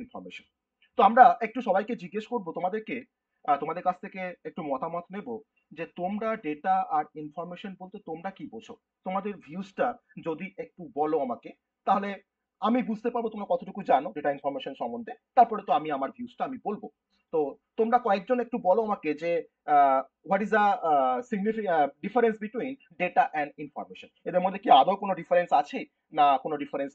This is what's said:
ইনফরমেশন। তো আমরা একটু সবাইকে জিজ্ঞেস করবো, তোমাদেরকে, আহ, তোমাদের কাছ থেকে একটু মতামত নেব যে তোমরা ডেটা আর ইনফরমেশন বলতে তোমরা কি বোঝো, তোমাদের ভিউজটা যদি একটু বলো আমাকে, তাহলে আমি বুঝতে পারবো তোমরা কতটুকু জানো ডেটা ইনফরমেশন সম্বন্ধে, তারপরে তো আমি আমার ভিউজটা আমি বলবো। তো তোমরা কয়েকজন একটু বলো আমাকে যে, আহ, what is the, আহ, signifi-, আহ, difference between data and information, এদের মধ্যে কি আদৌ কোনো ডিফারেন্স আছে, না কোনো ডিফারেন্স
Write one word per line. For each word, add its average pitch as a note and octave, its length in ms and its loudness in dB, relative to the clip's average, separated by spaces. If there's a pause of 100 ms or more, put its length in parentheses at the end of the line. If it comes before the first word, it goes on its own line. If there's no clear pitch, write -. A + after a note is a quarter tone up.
ইনফরমেশন। - 420 -16 (500)
তো - 40 -10 (100)
আমরা A#3 140 10 (220)
একটু A3 220 -6
সবাইকে F#3+ 260 0 (100)
জিজ্ঞেস F#3+ 280 -8
করবো, G3+ 260 -6
তোমাদেরকে, F#3+ 380 -4 (540)
আহ, C#3+ 120 4
তোমাদের D#3+ 260 -6
কাছ F3+ 160 0
থেকে F#3+ 180 -12 (280)
একটু - 120 -12 (100)
মতামত E3+ 340 -6 (100)
নেব G#3 120 -12 (500)
যে E3 80 -8 (140)
তোমরা G#3 300 -4 (160)
ডেটা D3+ 300 -2 (220)
আর D3+ 80 0 (180)
ইনফরমেশন F3 480 -12 (100)
বলতে F#3 160 -16 (120)
তোমরা E3+ 280 -10
কি - 60 -16 (100)
বোঝো, A3+ 200 -16 (320)
তোমাদের G3 280 -4 (120)
ভিউজটা D#3 420 -6 (400)
যদি E3 180 -8 (180)
একটু - 180 -18 (180)
বলো D3+ 260 2
আমাকে, A#2+ 240 -8 (380)
তাহলে G3+ 220 2 (580)
আমি A#3+ 120 2 (100)
বুঝতে A3+ 240 -4
পারবো A#3 200 -2
তোমরা G3+ 200 -4
কতটুকু F#3 280 -6 (100)
জানো C#3 240 2
ডেটা C#3+ 220 -2
ইনফরমেশন C#3 440 -6
সম্বন্ধে, A#2+ 320 -8 (240)
তারপরে A3+ 300 4
তো G3+ 120 0
আমি D#3 180 -6
আমার - 200 -4
ভিউজটা - 320 -10
আমি C4 80 -10 (100)
বলবো। G#3 200 -8 (460)
তো E3 60 2 (400)
তোমরা A#3 260 4
কয়েকজন G#3+ 400 0
একটু A#3+ 120 -6 (100)
বলো G3 200 6
আমাকে G3 220 -2 (120)
যে, E3+ 100 -2 (420)
আহ, C#3+ 280 6 (280)
what G3 160 2
is F#3 100 -4
the, G#3 100 6 (240)
আহ, D#3 280 4 (120)
signifi-, G#3 460 -2
আহ, D3 120 4 (160)
difference A3+ 420 2
between A#3+ 280 -6 (280)
data F3+ 220 4 (160)
and D3 100 -2 (140)
information, - 460 -14 (180)
এদের F3+ 160 0
মধ্যে F#3+ 200 -2
কি C4+ 60 -2 (100)
আদৌ F#3+ 240 4
কোনো G3 180 -2
ডিফারেন্স F3 280 2 (120)
আছে, - 180 -6 (380)
না - 80 6 (180)
কোনো D#3 200 -4
ডিফারেন্স C#3 320 -6